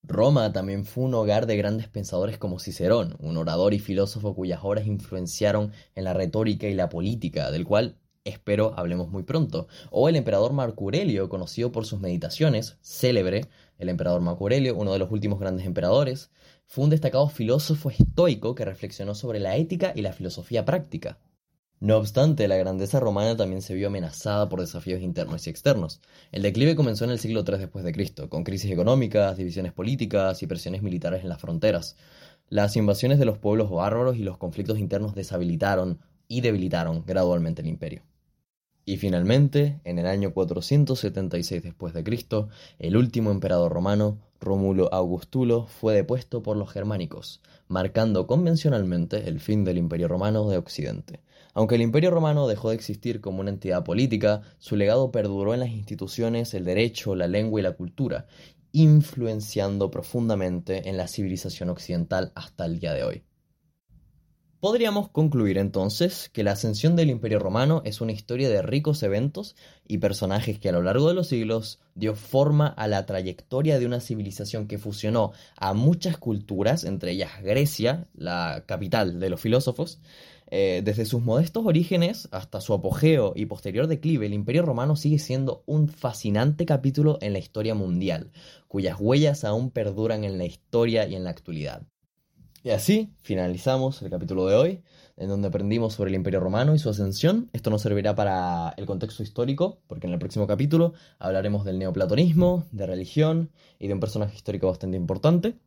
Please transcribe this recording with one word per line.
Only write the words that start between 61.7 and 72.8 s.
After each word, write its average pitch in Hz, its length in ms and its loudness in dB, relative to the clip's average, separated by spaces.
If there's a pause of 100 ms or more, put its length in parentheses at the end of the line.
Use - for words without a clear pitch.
occidental 87 640 -4
hasta 85 300 -10
el 82 140 -4
día 80 140 -4
de 67 100 -2
hoy. 50 200 -6 (1400)
Podríamos 208 500 2
concluir 120 500 2
entonces 101 720 0
que 107 100 -2
la 101 100 2
ascensión 110 420 2
del 160 160 4
Imperio 107 260 0
Romano 120 480 2
es 107 160 -6
una 113 100 -2
historia 123 380 -2
de 101 140 2
ricos 147 400 0
eventos 127 520 -2 (320)
y 104 120 -2
personajes 104 580 0
que 98 120 -2
a - 20 0
lo 87 100 2
largo 113 260 4
de 175 60 4
los 185 140 0
siglos 113 520 -2 (140)
dio 107 220 -4
forma 147 500 4
a 110 220 -2